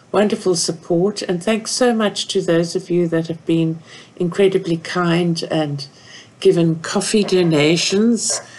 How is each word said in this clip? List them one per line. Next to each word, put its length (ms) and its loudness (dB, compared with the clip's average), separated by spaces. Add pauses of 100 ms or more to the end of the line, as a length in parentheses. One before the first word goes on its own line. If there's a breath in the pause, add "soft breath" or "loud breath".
(120)
wonderful 440 0
support. 640 -2
And 200 -4
thanks 280 -2
so 240 2
much 340 -2
to 140 -2
those 320 0
of 160 -6
you 180 2
that 200 -2
have 180 -10
been 340 0 (360 loud breath)
incredibly 600 0
kind 760 -2
and 360 -4 (540 loud breath)
given 400 4
coffee 440 -2
donations. 1160 2 (180 loud breath)